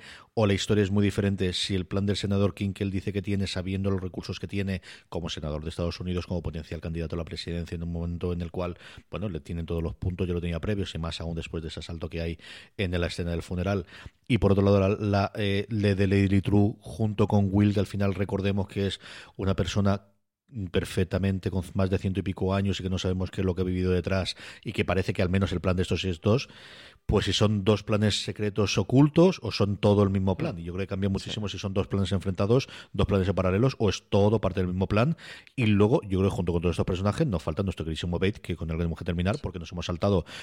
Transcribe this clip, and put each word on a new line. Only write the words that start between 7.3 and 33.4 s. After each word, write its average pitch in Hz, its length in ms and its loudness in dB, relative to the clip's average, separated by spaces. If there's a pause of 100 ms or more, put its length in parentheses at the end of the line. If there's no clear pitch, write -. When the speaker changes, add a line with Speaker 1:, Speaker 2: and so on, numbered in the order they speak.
Speaker 1:
en 85 80 -6
un 85 80 -6
momento 85 400 -4
en 87 80 -4
el 85 120 -6
cual, 87 260 -6 (340)
bueno, 90 160 -6
le 80 140 -8
tienen 85 240 -8
todos 82 180 -2
los 78 100 -2
puntos, 90 320 -4
ya 87 80 0
lo 87 60 -2
tenía 82 220 -4
previos, 98 340 -4
y 85 40 -6
más 80 200 -6
aún 85 160 -6
después 80 260 -8
de 80 60 -8
ese 80 140 -12
asalto 82 280 -10
que 82 120 -6
hay 82 180 -6 (380)
en 90 240 0
la 85 60 0
escena 85 240 -4
del 82 120 -2
funeral. 92 420 -2 (440)
Y 127 80 4
por 101 160 4
otro 98 100 4
lado, 101 160 8
la, 95 80 6
la, 101 480 2
eh, 101 320 0
le 104 280 2
de 98 120 4
Lady 98 320 6
True 101 400 4
junto 107 480 -2
con 101 240 4
Will, 104 220 6
que 101 80 2
al 95 40 2
final 98 300 -2
recordemos 98 540 -2
que 98 180 0
es - 140 -4 (340)
una - 220 0
persona 98 460 0 (680)
perfectamente 95 800 0
con 90 140 -2 (100)
más 95 160 2
de 92 80 0
ciento 95 220 -2
y 92 40 -2
pico 95 300 -2
años 98 260 0
y 90 40 -10
que 92 80 -2
no 92 80 -2
sabemos 92 320 -2
qué - 100 -6
es 95 40 0
lo 92 100 2
que 90 60 0
ha 92 40 0
vivido 92 260 0
detrás 90 440 0 (280)
y - 80 -8
que - 140 0
parece 92 260 0
que 95 120 0
al 90 60 2
menos 95 220 2
el 87 100 -2
plan 92 140 2
de 92 60 0
estos 92 240 -2
es 92 160 -4
dos, 113 260 2 (600)
pues 98 180 2
si 98 80 0
son 104 320 2
dos 101 180 4
planes 104 400 2
secretos 104 540 -2
ocultos 151 640 4
o - 100 -4
son 101 260 0
todo 104 260 6
el 98 80 2
mismo 95 260 0
plan. 135 180 -4
Speaker 2:
Mm. 82 40 -10
Speaker 1:
Y 82 40 -10
yo 85 100 -8
creo 95 100 -4
que 92 60 -10
cambia 98 200 -2
muchísimo 98 380 -4
Speaker 2:
Sí. 95 100 -8
Speaker 1:
si - 20 -10
son 98 140 -6
dos 95 140 0
planes 98 240 0
enfrentados, 101 580 0 (240)
dos 95 140 0
planes 95 200 2
en 101 60 2
paralelos 95 460 2